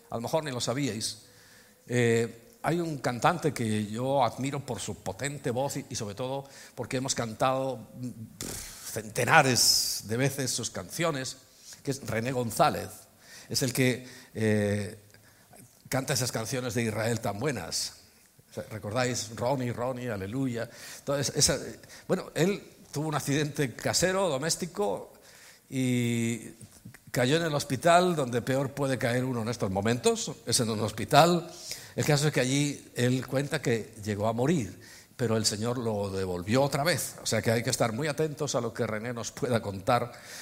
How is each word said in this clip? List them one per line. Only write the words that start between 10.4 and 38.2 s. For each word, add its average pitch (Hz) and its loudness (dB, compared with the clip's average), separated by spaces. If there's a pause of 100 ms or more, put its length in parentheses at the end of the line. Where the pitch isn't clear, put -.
sus 110 -4
canciones, 131 -4 (460)
que 143 -4
es 127 -4
René 113 -2
González. 117 2 (600)
Es - 0
el 123 0
que, 127 2 (280)
eh, 104 2 (880)
canta 131 0
esas 120 0
canciones 123 -4
de 120 2
Israel 113 0
tan 101 -4
buenas. 110 -4 (580)
O - -20
sea, - -8
¿recordáis? 113 -2
"Ronnie, 123 0
Ronnie, 123 -4
aleluya". 113 -4 (300)
Entonces, 139 -2
esa, 143 4 (500)
bueno, 185 -2
él 170 2 (340)
tuvo 151 -4
un 151 -4
accidente 143 0
casero, 185 2
doméstico, 165 -4 (560)
y 120 2 (720)
cayó 127 4
en 165 2
el 156 0
hospital 170 6
donde 123 0
peor 131 0
puede 135 0
caer 123 2
uno 123 0
en 110 -2
estos 113 -2
momentos, 123 2 (140)
es 120 2
en 110 2
un 107 -2
hospital. 147 6 (420)
El 123 0
caso 147 4
es 147 2
que 151 2
allí 139 0
él 123 2
cuenta 143 -2
que 113 -2
llegó 104 0
a 117 0
morir, 123 0 (340)
pero 110 2
el 107 2
Señor 113 0
lo 107 -2
devolvió 95 0
otra 139 0
vez. 160 0
O - -6
sea 110 2
que 120 2
hay 120 2
que 135 -2
estar 117 0
muy 143 -2
atentos 151 -2